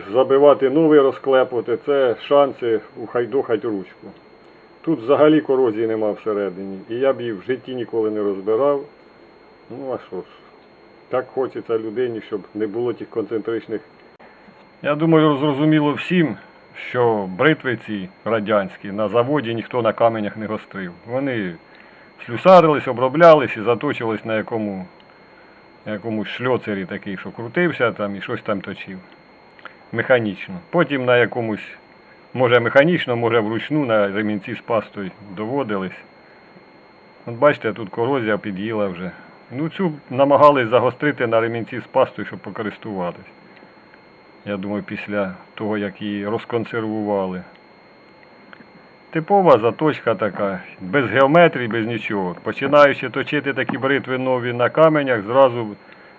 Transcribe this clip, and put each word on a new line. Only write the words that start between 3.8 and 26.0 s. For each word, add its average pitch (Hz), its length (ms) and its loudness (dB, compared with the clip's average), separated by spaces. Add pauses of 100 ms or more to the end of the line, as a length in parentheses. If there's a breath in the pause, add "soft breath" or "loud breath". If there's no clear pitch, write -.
Тут 160 180 -2
взагалі 143 420 4
корозії 117 460 0
нема 107 240 -2
всередині, 98 680 -6 (100)
і 113 60 -8
я 135 180 0
б 120 80 -6
її 117 120 -6
в 90 80 -12
житті 127 340 -8
ніколи 110 360 -4
не 107 100 -4
розбирав. 110 640 -2 (840)
Ну 131 240 -8
а - 140 -10
що 92 100 -12
ж, 87 60 -10 (840)
так 127 180 -4
хочеться 117 500 -6
людині, 113 440 -6
щоб 101 200 -8 (140)
не 107 120 -4
було 113 260 -4
тих - 160 -12
концентричних. 110 720 -6 (1000 loud breath)
Я 147 140 -2
думаю, 156 420 4
зрозуміло 147 560 2
всім, 151 440 0 (520)
що 113 480 0
бритви 131 480 0
ці 98 240 -8 (160)
радянські 104 640 -2
на 104 160 -2
заводі 117 480 0
ніхто 117 260 -6
на 107 120 2
каменях 110 440 0
не 107 80 -10
гострив. 98 460 -10 (160)
Вони 120 480 -6 (720 loud breath)
слюсарились, 156 640 4
оброблялись 131 680 6
і 110 40 -8
заточились 113 640 -2
на 110 120 -2
якому, 101 480 -6 (1000 loud breath)
якомусь 107 420 -6